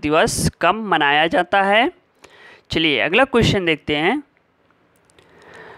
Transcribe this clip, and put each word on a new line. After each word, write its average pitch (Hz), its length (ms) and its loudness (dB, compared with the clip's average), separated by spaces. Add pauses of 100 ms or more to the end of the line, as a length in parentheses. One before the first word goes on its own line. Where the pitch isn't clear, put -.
दिवस 156 500 0 (120)
कब 170 120 2 (120)
मनाया 156 420 2
जाता 185 340 0
है? 220 280 2 (800)
चलिए 156 300 0
अगला 175 240 0
क्वेश्चन 202 420 0
देखते 151 300 -2
हैं, 208 260 -2 (1600)